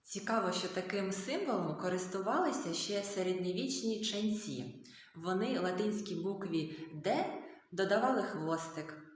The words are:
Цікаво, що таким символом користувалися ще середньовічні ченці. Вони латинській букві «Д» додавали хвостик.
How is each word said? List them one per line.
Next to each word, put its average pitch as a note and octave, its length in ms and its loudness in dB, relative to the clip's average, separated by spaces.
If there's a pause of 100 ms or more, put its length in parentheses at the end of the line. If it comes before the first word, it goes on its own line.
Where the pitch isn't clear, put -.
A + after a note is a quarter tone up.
(120)
Цікаво, G3 400 0
що F3+ 160 0
таким F#3+ 440 0
символом F#3+ 680 0
користувалися F#3+ 920 0
ще G3+ 280 0
середньовічні G3 1000 0
ченці. G3+ 840 -2 (280)
Вони F#3 440 2
латинській F#3 560 0
букві E3+ 800 -2
«Д» A3 320 2 (460)
додавали G#3 500 4
хвостик. D#3 760 -2 (180)